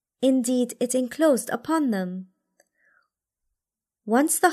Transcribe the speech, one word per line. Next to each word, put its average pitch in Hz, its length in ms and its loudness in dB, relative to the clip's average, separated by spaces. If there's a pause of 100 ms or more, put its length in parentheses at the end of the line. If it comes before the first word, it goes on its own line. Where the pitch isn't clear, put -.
(220)
Indeed, 254 580 2
it 240 140 -2
enclosed 254 560 0
upon 302 400 -2
them. 185 380 -6 (1800)
Once 262 340 0
the 359 140 2